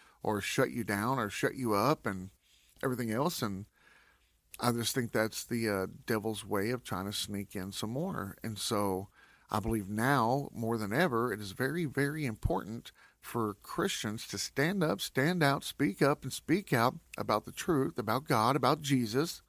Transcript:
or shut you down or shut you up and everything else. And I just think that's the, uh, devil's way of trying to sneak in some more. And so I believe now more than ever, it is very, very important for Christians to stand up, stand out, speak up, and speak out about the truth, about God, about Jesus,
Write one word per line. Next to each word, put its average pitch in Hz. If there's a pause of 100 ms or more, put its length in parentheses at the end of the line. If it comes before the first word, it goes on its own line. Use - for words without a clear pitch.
(220)
or 104
shut 127
you 120
down 107
or 110
shut -
you 120
up 123
and 95 (520)
everything 123
else. 139
And 101 (920)
I 120
just 117
think 120
that's 110
the, 113
uh, 98 (200)
devil's 110
way 101
of 123
trying 92
to 104
sneak 101
in 98
some 110
more. 127
And 110
so 98 (420)
I 104
believe 107
now 123
more 113
than 104
ever, 123
it 104
is 101
very, 139
very 143
important 117 (280)
for 110
Christians 117
to 101
stand 170
up, 165
stand 160
out, 139
speak -
up, 147
and 131
speak -
out 123 (220)
about 107
the -
truth, 160
about 117
God, 123
about 131
Jesus, 135